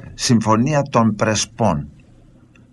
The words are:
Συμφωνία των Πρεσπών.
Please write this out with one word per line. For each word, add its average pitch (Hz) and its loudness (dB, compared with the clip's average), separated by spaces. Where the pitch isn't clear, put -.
Συμφωνία 117 2
των 117 2
Πρεσπών. 104 -2